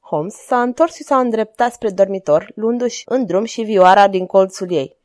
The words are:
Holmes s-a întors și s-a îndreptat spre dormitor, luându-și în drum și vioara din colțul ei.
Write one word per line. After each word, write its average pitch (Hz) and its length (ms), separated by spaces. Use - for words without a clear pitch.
Holmes 165 340
s-a - 280
întors 254 320
și - 80
s-a 277 160
îndreptat 233 540
spre 220 180
dormitor, 190 640
luându-și 233 520
în 254 200
drum 185 180
și 226 180
vioara 196 460
din 185 180
colțul 190 460
ei. 143 320